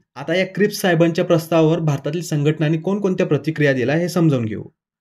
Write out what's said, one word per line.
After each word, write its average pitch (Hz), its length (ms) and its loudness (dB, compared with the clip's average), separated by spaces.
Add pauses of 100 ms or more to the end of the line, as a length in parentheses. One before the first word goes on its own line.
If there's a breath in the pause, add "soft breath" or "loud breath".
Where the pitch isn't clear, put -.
(160)
आता 143 200 -6
या 185 100 0
क्रिप्स 196 320 -2
साहेबांच्या 170 480 2
प्रस्तावावर 165 540 2
भारतातील 151 420 -4
संघटनांनी 156 560 0
कोणकोणत्या 185 480 -2
प्रतिक्रिया 151 480 0
दिल्या 127 220 0
हे 175 140 -2
समजावून 160 360 2
घेऊ. 101 180 -8 (380)